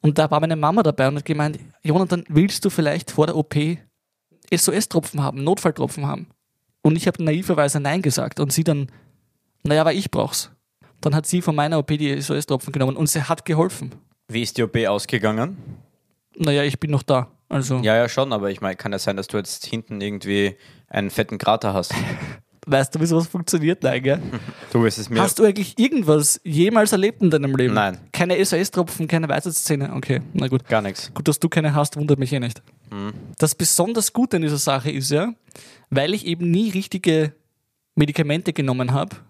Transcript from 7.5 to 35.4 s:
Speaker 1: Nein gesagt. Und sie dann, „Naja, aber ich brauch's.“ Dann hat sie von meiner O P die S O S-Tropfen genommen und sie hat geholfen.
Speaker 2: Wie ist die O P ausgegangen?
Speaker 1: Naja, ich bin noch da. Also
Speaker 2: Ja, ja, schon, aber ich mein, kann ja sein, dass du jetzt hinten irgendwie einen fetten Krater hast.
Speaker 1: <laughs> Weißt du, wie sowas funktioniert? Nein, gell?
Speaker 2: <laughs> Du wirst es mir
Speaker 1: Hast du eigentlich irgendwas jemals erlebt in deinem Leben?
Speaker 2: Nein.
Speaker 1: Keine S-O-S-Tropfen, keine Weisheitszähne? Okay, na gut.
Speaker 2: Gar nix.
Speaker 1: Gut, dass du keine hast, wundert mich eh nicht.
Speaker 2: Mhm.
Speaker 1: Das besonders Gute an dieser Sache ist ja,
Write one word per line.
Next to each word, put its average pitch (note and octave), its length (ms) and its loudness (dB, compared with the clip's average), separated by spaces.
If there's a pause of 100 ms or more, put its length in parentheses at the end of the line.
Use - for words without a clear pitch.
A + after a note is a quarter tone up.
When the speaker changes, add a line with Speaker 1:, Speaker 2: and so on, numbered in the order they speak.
Speaker 1:
Nein D3 240 -2
gesagt. C3 380 -2
Und C#3 120 0
sie E3 120 0
dann, C#3+ 260 0 (720)
„Naja, D3+ 200 4
aber D#3 100 4
ich F#3+ 180 -4
brauch's.“ - 400 -4 (520)
Dann D3 120 2
hat D3+ 120 0
sie F3+ 160 0
von E3 120 0
meiner D3+ 240 0
O C#3+ 40 0
P D3+ 160 -2
die D3 120 0
S C#3+ 200 -4
O D3 40 0
S-Tropfen C#3 380 -4
genommen C3+ 240 0
und D#3 120 0
sie D#3 200 0
hat E3 160 -2
geholfen. E3 500 -2 (340)
Speaker 2:
Wie A#2 140 -2
ist - 140 -6
die B2 80 2
O G#2+ 40 -2
P A2+ 200 0
ausgegangen? A2 720 0 (760)
Speaker 1:
Naja, C#3+ 280 0
ich C#3 160 -4
bin D3+ 100 -4
noch C#3+ 120 0
da. B2+ 280 0 (180)
Also C3+ 300 -2
Speaker 2:
Ja, A2 180 2
ja, A#2+ 120 4
schon, C3+ 240 0
aber G2+ 180 -2
ich F#2+ 100 -8
mein, F#2+ 160 -4
kann - 140 -8
ja G2 80 -6
sein, G2+ 180 -2
dass G2 120 -8
du - 80 -6
jetzt - 300 -6
hinten A2 340 -8
irgendwie G2+ 560 -2 (320)
einen G2+ 220 -4
fetten G#2+ 280 -2
Krater G#2+ 360 0
hast. F#2 200 -2 (340)
Speaker 1:
<laughs> - 380 -18
Weißt C3+ 260 2
du, D#3+ 80 -4
wie D#3+ 60 2
sowas E3 220 2
funktioniert? E3+ 560 -2
Nein, C3 180 0
gell? C3+ 180 0 (260)
Speaker 2:
<laughs> - 260 -18
Du A#2 100 4
wirst A2+ 160 2
es G#2 100 -10
mir A2+ 140 0
Speaker 1:
Hast F#3+ 160 0
du A#3 60 8
eigentlich G3+ 340 2
irgendwas G3 640 4
jemals G#3 480 4
erlebt G3+ 320 0
in F3+ 80 6
deinem C#3 240 0
Leben? B2+ 200 2
Speaker 2:
Nein. G2+ 240 2 (140)
Speaker 1:
Keine F3 260 0
S-O-S-Tropfen, F3+ 680 0
keine D#3+ 220 0
Weisheitszähne? C#3+ 680 -2
Okay, C3 280 -2 (100)
na C3 160 0
gut. B2+ 180 0
Speaker 2:
Gar A2 160 2
nix. - 320 -8
Speaker 1:
Gut, D3 140 0
dass D3+ 100 2
du E3+ 100 0
keine D#3 280 0
hast, D3 200 0
wundert D3 220 2
mich C3+ 140 -2
eh C#3 80 -2
nicht. A#2 200 -6 (300)
Speaker 2:
Mhm. G2+ 220 -8 (260)
Speaker 1:
Das D#3 160 2
besonders G3+ 580 0
Gute A#3 240 0
an E3 60 2
dieser D3 160 0
Sache C3+ 320 0
ist C3+ 220 -4
ja, F#3+ 200 0 (580)